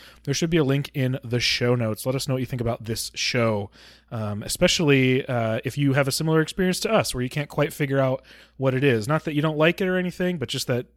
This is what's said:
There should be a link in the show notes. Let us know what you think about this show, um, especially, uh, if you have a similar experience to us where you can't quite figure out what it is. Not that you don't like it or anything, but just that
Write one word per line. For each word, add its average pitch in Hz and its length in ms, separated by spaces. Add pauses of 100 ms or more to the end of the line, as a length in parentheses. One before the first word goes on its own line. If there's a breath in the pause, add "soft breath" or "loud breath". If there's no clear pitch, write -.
(240 loud breath)
There 139 100
should 165 160
be 170 80
a 156 60
link 139 280
in 127 320
the 120 160
show 120 340
notes. 113 300
Let 127 100
us 135 140
know 135 60
what 131 60
you 127 60
think 120 140
about 117 240
this 110 300
show, 110 560 (400 loud breath)
um, 104 320
especially, 135 840
uh, 117 380
if 127 140
you 139 160
have 139 120
a 135 60
similar 160 300
experience 180 380
to 214 120
us 175 220
where 123 80
you 127 80
can't 147 180
quite 151 240
figure 135 280
out 131 220 (340 loud breath)
what 131 180
it 131 100
is. 117 240
Not 151 160
that 156 100
you 147 60
don't 156 160
like 160 240
it 190 80
or 185 80
anything, 180 400
but 131 120
just - 180
that 120 200 (100)